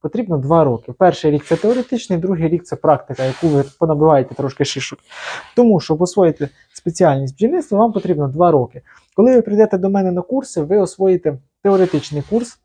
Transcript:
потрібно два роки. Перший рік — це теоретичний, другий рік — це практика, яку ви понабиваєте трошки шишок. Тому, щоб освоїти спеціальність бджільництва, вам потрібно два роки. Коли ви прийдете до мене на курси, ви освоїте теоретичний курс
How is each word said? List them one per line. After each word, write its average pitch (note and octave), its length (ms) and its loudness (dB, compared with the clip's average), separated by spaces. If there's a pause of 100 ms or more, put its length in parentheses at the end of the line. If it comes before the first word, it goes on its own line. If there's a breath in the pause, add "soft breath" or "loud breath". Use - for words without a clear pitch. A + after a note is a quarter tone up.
потрібно F#3 360 -4
два D3+ 260 2
роки. B2 280 -2
Перший E3 400 2
рік — D3 140 -2
це E3 100 0
теоретичний, A3+ 640 -2
другий E3 300 -2
рік — E3+ 160 -2
це C#3+ 100 -8
практика, C3+ 480 -2
яку C3 240 -2
ви C#3+ 160 2 (160)
понабиваєте D3+ 560 2
трошки C#3 300 -4
шишок. - 340 -10 (560 loud breath)
Тому, A3+ 240 4
щоб D#3+ 220 -2
освоїти F3 480 0 (240 soft breath)
спеціальність C#3 640 -2
бджільництва, C4 420 -2
вам A3 160 2
потрібно D3+ 340 -2
два E3 240 2
роки. C3+ 300 -2 (340 soft breath)
Коли B3 200 4
ви A#3 60 6
прийдете G#3 360 0
до F#3+ 120 0
мене G3 220 0
на F3+ 100 -4
курси, B3+ 400 -6
ви E3+ 160 0
освоїте F3+ 600 0 (260)
теоретичний F3+ 680 0
курс A#3 360 -4